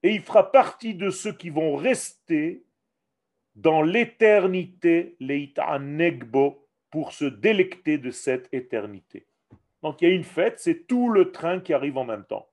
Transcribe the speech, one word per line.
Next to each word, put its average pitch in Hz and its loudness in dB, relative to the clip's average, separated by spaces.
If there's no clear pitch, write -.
Et 180 2
il 208 -4
fera - 4
partie 233 2
de 190 -4
ceux - -8
qui 170 -14
vont 156 0
rester 165 -4
dans 156 2
l'éternité, 185 2
leita'aneg 143 -4
bo, 135 -2
pour 156 -8
se - -6
délecter 151 0
de 127 -8
cette 127 -6
éternité. 107 -10
Donc 156 -6
il 170 4
y 180 6
a - 4
une 175 -2
fête, - -2
c'est 165 -4
tout 247 0
le 196 4
train 175 -4
qui 180 -4
arrive 139 -2
en 131 -4
même 107 -8
temps. - -10